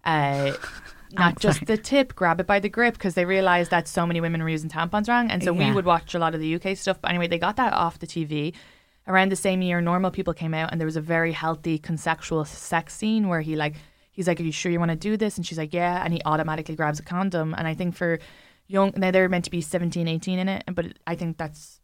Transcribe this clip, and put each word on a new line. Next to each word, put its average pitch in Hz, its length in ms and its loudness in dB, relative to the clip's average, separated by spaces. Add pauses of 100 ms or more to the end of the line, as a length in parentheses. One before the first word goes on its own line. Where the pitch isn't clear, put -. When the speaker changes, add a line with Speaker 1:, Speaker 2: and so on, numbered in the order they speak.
Speaker 1:
uh, 139 480 2 (300)
Speaker 2:
<laughs> - 320 -20
Speaker 1:
"Not 185 100 4
Speaker 2:
I'm 170 120 4
Speaker 1:
just 170 240 2
Speaker 2:
sorry. - 40 -8
Speaker 1:
the 220 140 2
tip, 269 360 2
grab 170 240 2
it 180 80 0
by 202 140 4
the 202 80 -2
grip," 233 300 2
'cause 180 160 -2
they 180 100 2
realized 180 460 4
that 170 180 2
so 170 180 0
many 170 140 0
women 165 220 -2
were 160 80 0
using 160 180 -2
tampons 175 400 -2
wrong. 240 220 2
And 180 120 0
so 175 120 2
we 175 100 4
Speaker 2:
Yeah. 208 100 4
Speaker 1:
would 190 120 2
watch 170 280 2
a 180 40 0
lot 165 160 2
of 160 60 -4
the 156 80 -2
U 165 100 0
K 190 160 -4
stuff. 190 260 -2
But - 100 -2
anyway, 175 180 0
they 170 100 0
got 180 180 -2
that 254 160 2
off 170 260 0
the 170 80 -10
T 165 180 -4
V. 151 280 -2 (560)
Around 190 220 4
the 196 60 0
same 190 260 0
year, 175 180 0
Normal 180 300 2
People 180 240 -4
came 160 180 -4
out, 160 180 -2
and 165 80 -4
there 160 80 0
was 160 100 -4
a 160 40 0
very 165 320 0
healthy, 156 460 -2
consensual 160 680 -2
sex - 500 -6
scene 214 340 0
where 170 120 0
he, 156 160 -4
like, 151 200 -2 (340)
he's 180 180 -2
like, 170 100 2
"Are 170 60 -4
you 160 80 -2
sure - 180 -2
you 170 80 2
wanna 170 160 2
do 208 220 -2
this?" 208 220 -2
And 175 80 -4
she's 160 120 -8
like, 156 140 -6
"Yeah." 175 320 0
And 170 80 0
he 165 140 -2
automatically 156 500 0
grabs 151 240 0
a - 20 -20
condom. 175 540 -2
And 160 100 -2
I 160 60 0
think 175 220 -2
for 170 240 0 (480)
young, 196 300 2
now 185 140 2
they're 185 200 6
meant 180 160 0
to - 40 -10
be 175 120 -2
seventeen, 170 460 -2
eighteen 170 300 -2
in 185 120 0
it, 190 140 -4 (100)
but 175 120 -2 (200)
I 170 80 -4
think 165 240 -6
that's - 460 -12